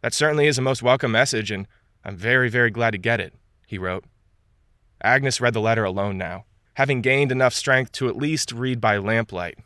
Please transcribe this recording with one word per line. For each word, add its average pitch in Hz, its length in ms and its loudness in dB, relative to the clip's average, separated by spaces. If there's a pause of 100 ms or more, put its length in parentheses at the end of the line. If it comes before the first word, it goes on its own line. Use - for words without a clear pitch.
"That 117 120 -4
certainly 151 320 2
is 147 120 2
a 127 40 -2
most 131 220 -2
welcome 123 280 2
message, 110 400 0
and 98 160 -8 (360)
I'm 98 140 -12
very, 120 320 2
very 120 200 2
glad 113 220 0
to 104 60 -6
get 110 240 -2
it," 82 120 -10 (320)
he 104 120 -10
wrote. 92 260 -4 (960)
Agnes 131 380 0
read 120 140 2
the 110 80 -2
letter 113 240 2
alone 98 320 -4
now, 92 280 -10 (280)
having 135 280 0
gained 131 300 2
enough 127 220 2
strength 131 400 0
to 127 160 -2
at - 80 -4
least 147 340 -2
read 120 300 -4
by 107 160 4
lamplight. 98 680 -4